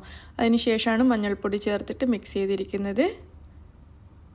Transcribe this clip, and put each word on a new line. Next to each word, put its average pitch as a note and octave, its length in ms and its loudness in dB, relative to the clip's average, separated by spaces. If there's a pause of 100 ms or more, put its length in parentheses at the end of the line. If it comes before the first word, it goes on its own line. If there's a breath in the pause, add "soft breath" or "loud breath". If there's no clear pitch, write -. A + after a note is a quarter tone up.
(380 loud breath)
അതിന് A#3 280 4
ശേഷമാണ് A3+ 460 2
മഞ്ഞൾപ്പൊടി G#3 540 0
ചേർത്തിട്ട് G#3 460 -2
മിക്സ് - 260 -4
ചെയ്തിരിക്കുന്നത്. G3 640 0 (1300)